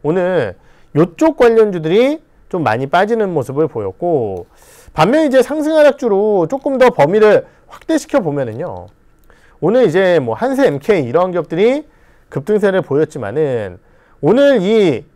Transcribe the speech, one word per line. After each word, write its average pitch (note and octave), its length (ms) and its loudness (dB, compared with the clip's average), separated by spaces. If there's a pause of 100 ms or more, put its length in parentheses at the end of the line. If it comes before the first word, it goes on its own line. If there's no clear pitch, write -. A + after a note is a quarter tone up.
오늘 E3+ 520 -2 (400)
요쪽 F#3 400 0
관련주들이 A3+ 840 2 (260)
좀 F3+ 160 -4
많이 B2 240 -2
빠지는 G3+ 460 0
모습을 C#3 340 -2
보였고, G#2+ 800 -6 (460)
반면 B3 320 2
이제 C4 160 2
상승 D4+ 340 -2
하락주로 G#3+ 720 2
조금 C4+ 300 -4
더 B3 140 4
범위를 F#3+ 560 2 (200)
확대시켜 - 540 -4
보면은요, C3 680 -6 (720)
오늘 A3+ 260 2
이제 F3 340 2
뭐 A2+ 160 -4
한세, C4 320 0
엠케이 D3+ 360 0
이런 E3 280 -2
기업들이 F#3 560 -2 (420)
급등세를 F#3+ 520 -2
보였지만은 C3 1000 -4 (420)
오늘 B3 400 4
이 F#3+ 440 0 (100)